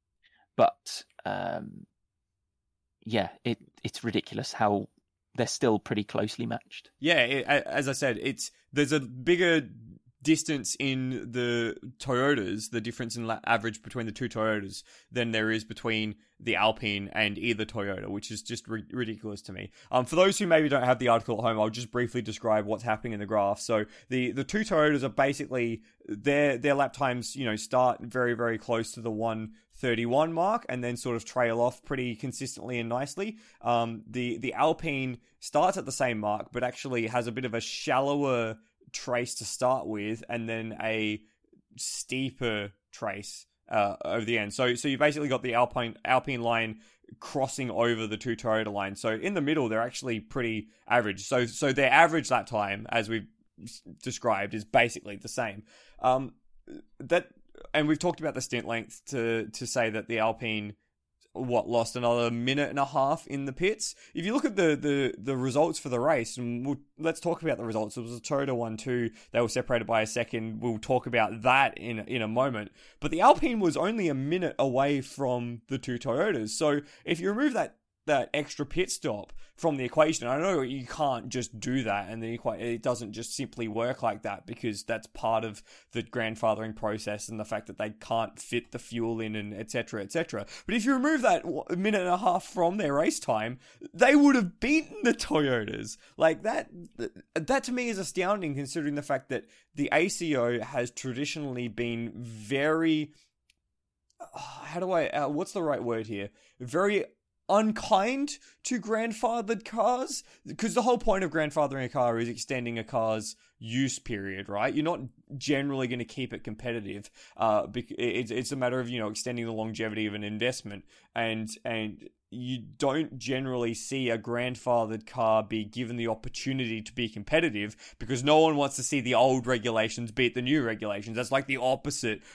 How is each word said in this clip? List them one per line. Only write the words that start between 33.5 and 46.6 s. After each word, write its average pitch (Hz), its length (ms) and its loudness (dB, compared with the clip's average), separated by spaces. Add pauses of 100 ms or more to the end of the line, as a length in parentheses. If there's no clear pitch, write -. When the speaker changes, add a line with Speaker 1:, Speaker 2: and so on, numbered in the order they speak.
Speaker 2:
Um, 117 480 0
the, 120 300 -4
the 131 140 -4
Alpine 139 640 0 (200)
starts 185 380 2
at 165 80 -6
the 139 60 -6
same 120 280 0
mark, 104 320 -2
but 123 120 -4
actually 123 420 -2
has 117 220 -2
a 120 40 -4
bit 127 140 -4
of 110 80 -6
a 113 80 -2
shallower 131 960 0 (360)
trace 123 420 -4
to 117 100 -8
start 127 400 0
with, 107 440 -4
and 117 180 -4
then 113 340 -6
a 110 400 0 (560)
steeper 120 920 -4 (180)
trace, - 560 -8 (240)
uh, 101 340 2
over 110 200 0
the 113 160 0
end. 104 140 -4
So, 123 220 2
so 120 120 -4
you 135 100 -2
basically 147 300 2
got 123 160 -2
the 120 120 -2
Alpine, 120 500 0
Alpine 127 360 2
line 113 380 0 (400)